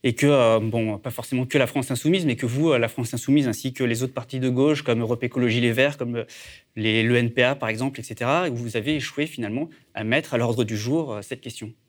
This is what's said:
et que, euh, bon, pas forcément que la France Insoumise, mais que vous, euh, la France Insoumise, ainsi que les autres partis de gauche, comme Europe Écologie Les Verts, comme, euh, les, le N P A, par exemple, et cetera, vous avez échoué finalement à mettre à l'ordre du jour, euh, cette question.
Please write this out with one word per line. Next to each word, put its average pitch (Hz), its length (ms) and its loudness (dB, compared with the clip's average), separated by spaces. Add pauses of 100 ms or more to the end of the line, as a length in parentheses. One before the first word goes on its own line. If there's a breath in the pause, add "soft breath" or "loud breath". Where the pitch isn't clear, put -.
et 123 120 2
que, - 120 2
euh, 120 340 6
bon, 110 380 -2
pas 127 120 -10
forcément 127 360 -4
que 131 100 -2
la 131 100 4
France 131 240 -4
Insoumise, 165 360 2
mais 120 100 2
que 127 100 -4
vous, 143 240 2
euh, 131 80 4
la 117 100 2
France 120 260 -6
Insoumise, 135 340 2
ainsi 127 240 -4
que 131 120 -2
les 117 180 0
autres 131 120 -4
partis 127 260 -6
de 127 80 0
gauche, 143 340 2
comme 117 180 0
Europe 117 240 -2
Écologie 123 360 0
Les 120 120 4
Verts, 139 260 2
comme, 120 180 -4
euh, 117 80 -6 (500 loud breath)
les, 110 280 2
le 120 140 4
N 120 140 2
P 123 120 2
A, 127 120 4
par 123 140 -4
exemple, 131 320 -4
et - 20 -12
cetera, 143 480 0
vous 120 260 -6
avez 131 200 0
échoué 143 300 -4
finalement 131 420 -6 (260 loud breath)
à 104 100 -6
mettre 135 300 -2
à 120 40 2
l'ordre 117 260 2
du 107 120 -4
jour, 131 360 -2
euh, 104 100 -8
cette 123 200 -12
question. 117 300 -12 (160)